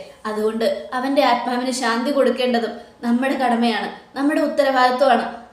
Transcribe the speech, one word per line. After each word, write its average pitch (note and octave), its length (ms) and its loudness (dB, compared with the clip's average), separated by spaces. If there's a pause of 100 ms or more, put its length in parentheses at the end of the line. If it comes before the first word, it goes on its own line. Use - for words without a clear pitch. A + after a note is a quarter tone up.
(260)
അതുകൊണ്ട് A3 380 -2 (280)
അവൻ്റെ C#4 320 0
ആത്മാവിന് B3 480 0
ശാന്തി B3 380 -2
കൊടുക്കേണ്ടതും A#3+ 640 0 (300)
നമ്മുടെ B3 340 0
കടമയാണ്, A#3 520 0 (260)
നമ്മുടെ D4 280 0
ഉത്തരവാദിത്വമാണ്, B3+ 840 2 (280)